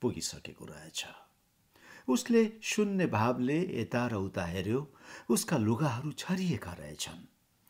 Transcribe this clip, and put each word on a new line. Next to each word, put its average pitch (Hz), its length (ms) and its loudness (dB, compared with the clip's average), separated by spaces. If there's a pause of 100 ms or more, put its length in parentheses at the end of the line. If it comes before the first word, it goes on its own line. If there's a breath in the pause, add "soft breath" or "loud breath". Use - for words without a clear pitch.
पुगिसकेको 82 640 -6
रहेछ। - 400 -12 (1040 loud breath)
उसले 233 340 6 (200)
शून्य 196 440 2
भावले 123 540 2 (200)
यता 120 260 0
र 117 80 -2
उता 95 300 -2
हेर्यो। 95 360 -2 (500 loud breath)
उसका 202 260 2
लुगाहरू 123 560 2
छरिएका 175 600 -2
रहेछन्। 76 560 -12 (420 loud breath)